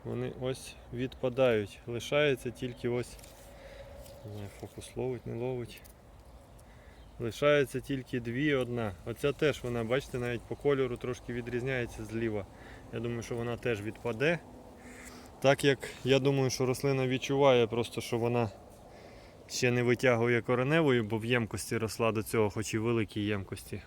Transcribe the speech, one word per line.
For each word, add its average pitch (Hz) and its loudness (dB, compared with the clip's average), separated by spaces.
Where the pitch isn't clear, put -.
вони 120 -4
ось 131 -6
відпадають. 123 2
Лишається 131 0
тільки 123 -6
ось, 120 -2
не 107 -10
знаю, 104 -10
фокус - -12
ловить, 123 -4
не 120 -6
ловить. 123 -6
Лишається 135 2
тільки 131 -6
дві, 123 0
одна. 120 -2
Оця 120 0
теж, 139 0
вона, 120 -2
бачите, 127 -2
навіть 120 -4
по - -8
кольору 135 0
трошки 123 -8
відрізняється 120 -4
зліва. 107 -4
Я 117 -6
думаю, 117 -4
що 123 -6
вона 117 -4
теж 117 0
відпаде. 120 0
Так 135 6
як, 143 6
я 131 6
думаю, 135 4
що 127 0
рослина 131 2
відчуває 131 6
просто, 117 -2
що - -2
вона 117 2
ще 123 2
не 123 2
витягує 120 4
кореневою, 131 2
бо 107 -2
в 110 -4
ємкості 117 -2
росла 110 0
до 107 -2
цього, 107 2
хоч 107 -4
і 117 -2
великій 110 0
ємкості. 101 -6